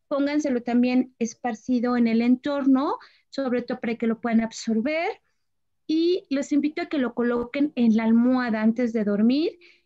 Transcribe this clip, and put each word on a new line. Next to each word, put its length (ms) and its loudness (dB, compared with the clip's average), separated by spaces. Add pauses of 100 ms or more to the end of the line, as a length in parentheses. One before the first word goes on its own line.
pónganselo 540 -2
también 560 0
esparcido 760 -4
en 100 2
el 160 2
entorno, 720 2 (320)
sobre 340 -4
todo 180 -8
para 160 -4
que 100 -4
lo 140 -2
puedan 200 0
absorber. 800 -2 (640)
Y 440 0
los 220 -2
invito 300 0
a 40 -8
que 120 -4
lo 160 -2
coloquen 600 -2
en 220 4
la 80 0
almohada 580 2
antes 300 0
de 120 0
dormir 540 0 (280)